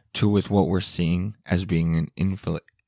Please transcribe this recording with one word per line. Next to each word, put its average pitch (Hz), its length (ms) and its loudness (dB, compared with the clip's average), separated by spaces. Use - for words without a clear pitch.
to - 160 2
with 101 220 2
what 98 180 4
we're 92 120 0
seeing 90 640 -2
as 90 200 0
being 82 320 0
an 80 200 -2
infl-, 92 440 -4